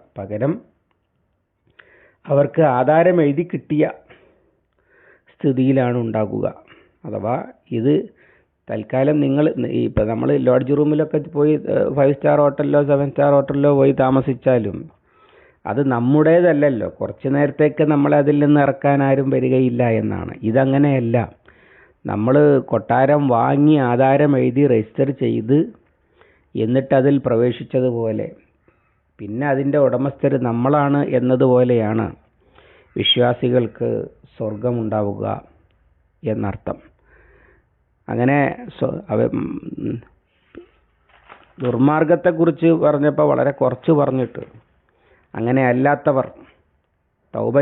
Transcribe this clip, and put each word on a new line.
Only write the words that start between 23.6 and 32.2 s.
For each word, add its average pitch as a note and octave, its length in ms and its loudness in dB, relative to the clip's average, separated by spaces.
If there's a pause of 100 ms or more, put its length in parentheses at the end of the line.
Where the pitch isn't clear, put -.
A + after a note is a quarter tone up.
ആധാരം C3+ 520 2
എഴുതി B2+ 300 0
രജിസ്റ്റർ C3 440 0
ചെയ്ത് A#2 480 0 (960)
എന്നിട്ടതിൽ C3+ 640 0
പ്രവേശിച്ചതുപോലെ A#2 1120 -4 (920)
പിന്നെ A2 260 -8
അതിൻ്റെ C#3 320 -2
ഉടമസ്ഥർ C#3 540 0 (100)
നമ്മളാണ് C#3 640 0
എന്നതുപോലെയാണ് B2 1000 2 (880)